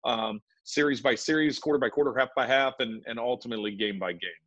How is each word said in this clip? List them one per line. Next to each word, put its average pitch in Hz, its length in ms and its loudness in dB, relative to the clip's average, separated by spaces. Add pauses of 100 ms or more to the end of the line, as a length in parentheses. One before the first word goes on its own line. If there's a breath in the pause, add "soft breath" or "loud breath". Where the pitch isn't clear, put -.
um, 110 340 -2 (240)
series 143 380 0
by 123 140 4
series, 156 420 2
quarter 147 200 0
by 123 120 2
quarter, 143 280 0
half 127 160 2
by 127 120 2
half, 135 320 2
and, 113 280 -4
and 117 120 -6
ultimately 117 540 -4
game 104 260 -2
by 90 140 -4
game. 87 180 -8 (160)